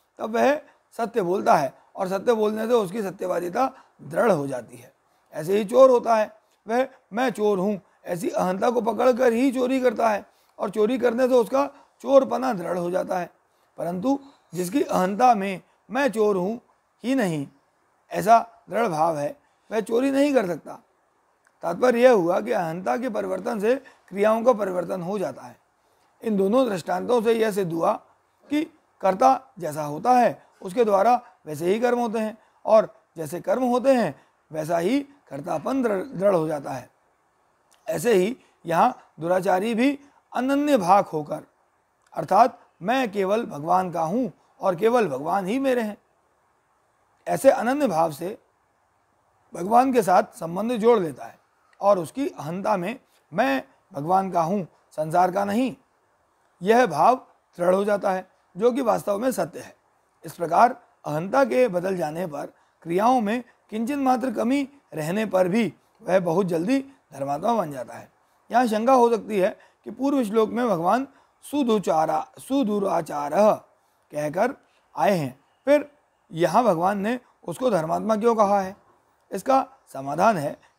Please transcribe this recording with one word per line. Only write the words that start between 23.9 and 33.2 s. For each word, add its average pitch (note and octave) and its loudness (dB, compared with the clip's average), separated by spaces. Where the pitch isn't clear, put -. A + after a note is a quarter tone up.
क्रियाओं G#3+ 0
का B3+ 6
परिवर्तन F#3 -4
हो G3 -6
जाता C#3+ -6
है। B2 -20
इन G#3+ -2
दोनों A3 2
दृष्टांतों F#3 -2
से A3+ 2
यह A3 0
सिद्ध F#3 -4
हुआ E3 -2
कि D4 -4
कर्ता A3 2
जैसा D#3 -8
होता F3 -2
है, A3+ 2
उसके G3+ -2
द्वारा G#3+ 4
वैसे D#3 -8
ही G3+ 2
कर्म A#3+ 0
होते A#3 -4
हैं A3 -6
और G#3 4
जैसे D#3+ -10